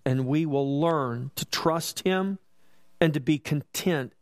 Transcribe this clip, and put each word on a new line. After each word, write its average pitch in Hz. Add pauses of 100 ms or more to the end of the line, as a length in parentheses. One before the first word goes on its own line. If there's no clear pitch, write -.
and 131
we 156
will 139
learn 135
to -
trust -
him 190 (600)
and 160
to 147
be 147
content 147